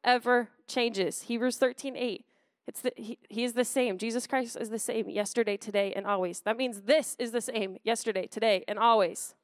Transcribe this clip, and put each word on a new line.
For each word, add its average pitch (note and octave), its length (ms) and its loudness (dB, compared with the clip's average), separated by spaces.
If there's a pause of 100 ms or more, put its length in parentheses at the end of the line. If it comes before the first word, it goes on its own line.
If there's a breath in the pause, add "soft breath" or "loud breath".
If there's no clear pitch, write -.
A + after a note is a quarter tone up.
ever B3 460 4 (180)
changes. G#3+ 540 0
Hebrews A#3+ 340 0
thirteen B3+ 400 0
eight. A#3+ 300 -4 (400)
It's - 160 -12
the, B3+ 160 -2
he, A3 180 -10 (140)
he A3+ 140 -2
is A#3+ 100 -2
the A#3+ 100 2
same. A#3+ 320 0
Jesus A3+ 300 -4
Christ B3+ 340 -2
is A3+ 80 -4
the A3 100 -4
same A3 300 -2
yesterday, G#3 480 0
today, G3+ 400 -2
and G3 100 -4
always. F#3 340 0
That A3+ 180 -2
means A#3+ 240 -2
this C4+ 360 2
is A#3 140 -4
the A#3+ 80 0
same G3+ 420 -4
yesterday, G#3+ 440 -2
today, G#3 420 2
and G#3 100 -4
always. A3 640 4